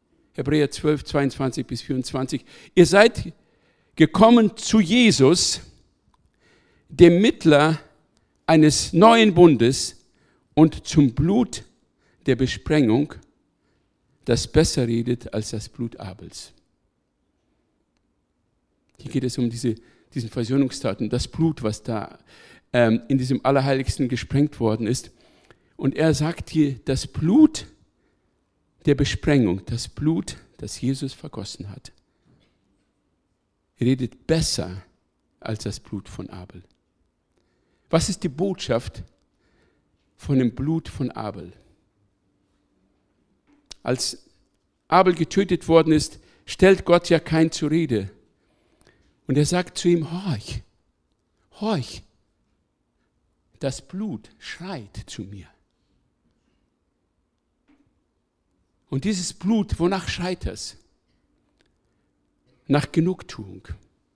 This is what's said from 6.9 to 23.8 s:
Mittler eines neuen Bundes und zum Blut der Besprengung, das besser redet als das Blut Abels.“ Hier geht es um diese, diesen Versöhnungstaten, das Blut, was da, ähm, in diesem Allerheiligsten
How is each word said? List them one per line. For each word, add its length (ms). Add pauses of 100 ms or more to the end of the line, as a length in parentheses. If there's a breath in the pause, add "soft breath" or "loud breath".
Mittler 580 (680)
eines 480
neuen 400
Bundes 720 (480)
und 340
zum 260
Blut 500 (600)
der 100
Besprengung, 800 (1120)
das 260
besser 360
redet 460
als 180
das 180
Blut 280
Abels.“ 560 (2500)
Hier 140
geht 120
es 140
um 120
diese, 260 (380 soft breath)
diesen 160
Versöhnungstaten, 800
das 180
Blut, 360
was 200
da, 340 (540 soft breath)
ähm, 380
in 80
diesem 280
Allerheiligsten 600